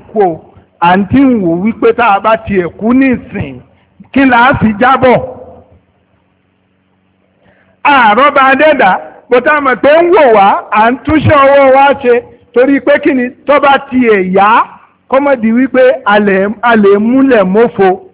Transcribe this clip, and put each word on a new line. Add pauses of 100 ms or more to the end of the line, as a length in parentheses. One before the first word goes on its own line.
(120)
kú
o. (340)
À
ń
tí
ń
wò
wípé
tá
a
bá
tiẹ̀ (100)
kú
nísìn, (520)
kí
là
á
fi (100)
jábọ̀? (2750)
Àárọ̀
bá
dẹ́dà, (360)
bó
tá
a
mọ̀
pé (120)
ń
wò (100)
wá, (220)
à
ń
túnṣe
ọwọ́
wa (140)
ṣe. (380)
Torí
pé
kí
ni, (220)
tó
bá (180)
tiẹ̀
yá, (460)
kó
má
di
wípé (220)
a
lè, (160)
a
lè
múlẹ̀
mófo. (260)